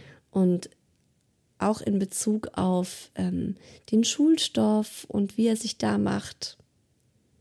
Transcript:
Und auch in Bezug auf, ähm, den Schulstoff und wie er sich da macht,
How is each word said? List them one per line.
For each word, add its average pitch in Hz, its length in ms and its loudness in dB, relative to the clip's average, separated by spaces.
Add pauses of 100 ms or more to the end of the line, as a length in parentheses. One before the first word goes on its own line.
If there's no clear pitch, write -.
(320)
Und 180 380 2 (920)
auch 214 220 0
in 202 180 0
Bezug 214 580 -2
auf, 185 580 -2
ähm, 180 400 -2 (360)
den 220 120 4
Schulstoff 226 1040 2
und 202 300 -2
wie 226 100 2
er 226 80 2
sich 220 220 -6
da 208 200 0
macht, - 600 -4 (840)